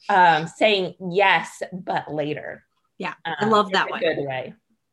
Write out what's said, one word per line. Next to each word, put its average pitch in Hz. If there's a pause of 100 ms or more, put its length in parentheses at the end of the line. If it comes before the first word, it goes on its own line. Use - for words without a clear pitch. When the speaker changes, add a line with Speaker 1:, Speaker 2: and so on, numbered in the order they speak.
(100)
Speaker 1:
um, 170
saying, 196 (160)
"Yes, 180 (100)
but 180
later." 147 (320)
Speaker 2:
Yeah, 175 (100)
I 165 (100)
Speaker 1:
Um, 220
Speaker 2:
love 208
Speaker 1:
in 185
Speaker 2:
that 175
Speaker 1:
a -
Speaker 2:
one. 151
Speaker 1:
good 160
way. 135 (400)